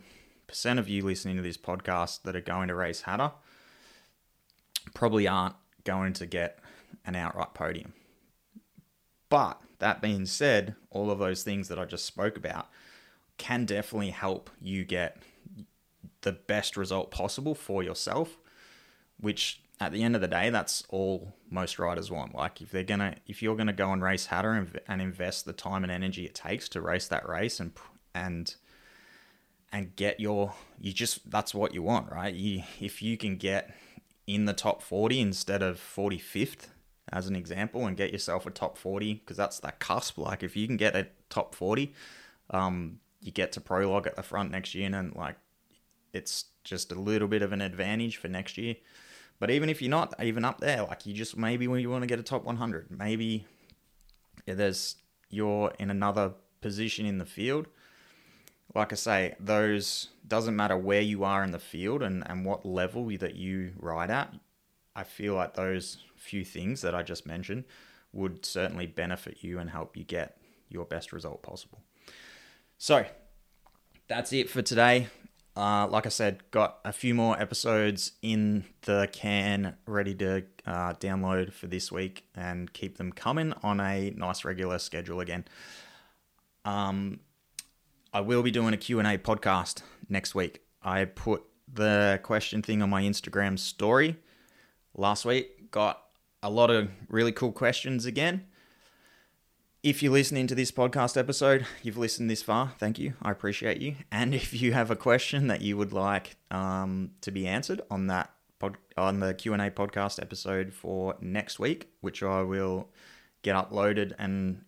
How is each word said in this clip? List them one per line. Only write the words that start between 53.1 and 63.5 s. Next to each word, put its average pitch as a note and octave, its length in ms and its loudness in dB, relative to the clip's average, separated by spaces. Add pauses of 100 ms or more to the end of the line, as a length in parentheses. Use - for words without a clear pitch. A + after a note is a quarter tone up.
there's, F#2+ 520 -2 (320)
you're G#2 500 2
in G2+ 100 0
another G2 440 2 (280)
position G#2+ 440 -4
in G2+ 140 0
the F2 60 -4
field. C3+ 420 -2 (1080)
Like G#2+ 160 2
I G#2+ 40 -4
say, G2 440 2
those, G#2 720 2 (180)
doesn't A2+ 280 2
matter G#2 220 2
where G2 240 4
you G#2 220 2
are G2 200 2
in F#2+ 60 0
the E2+ 80 -4
field G2+ 460 -4
and, F#2 260 -2
and F#2 160 -4
what G2 220 -2
level F#2 400 -2 (100)
that F2 160 -4
you F#2 460 -4